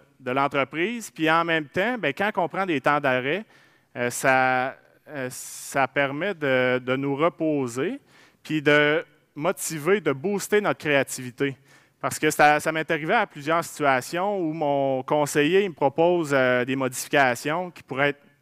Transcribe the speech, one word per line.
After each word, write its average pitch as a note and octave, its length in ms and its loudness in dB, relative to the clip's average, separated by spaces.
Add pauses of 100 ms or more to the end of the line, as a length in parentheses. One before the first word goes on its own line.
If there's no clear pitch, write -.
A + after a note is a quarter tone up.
(200)
de B2+ 100 -10
l'entreprise. D3 800 -2
Puis D#3 220 -4
en E3 120 4
même D#3+ 220 -2
temps, G#3 320 -4
ben, D#3 160 -2
quand G3+ 220 -2
on F3 120 -2
prend F#3 200 -4
des D#3 120 0
temps D3 200 2
d'arrêt, C#3 440 -2 (540)
euh, B2 140 -2
ça, C3 680 2 (320)
euh, C3+ 220 -8
ça - 560 -2
permet C#3+ 480 -2
de, B2+ 420 2
de B2+ 180 -2
nous C#3 200 -2
reposer, D3+ 840 -2 (440)
puis D#3 180 -4
de D3 420 4 (300)
motiver, D#3+ 680 -2
de D#3 120 -2
booster F#3+ 500 -2
notre E3 180 0
créativité. C3+ 800 -2 (420)
Parce C3+ 200 -4
que D#3 100 2
ça, D3+ 300 6
ça D#3+ 120 -4
m'est D#3+ 200 -4
arrivé D#3+ 240 -2
à A3 100 2
plusieurs D#3+ 380 -4
situations D3+ 760 0
où D#3+ 160 -4
mon C#3 480 0
conseiller, D3+ 600 2
il G3+ 60 -4
me D#3+ 40 -10
propose, E3 580 2
euh, B2+ 320 4
des C3 120 -4
modifications C3+ 960 0
qui - 100 -20
pourraient C#3 280 -2
être, C#3+ 120 -6 (200)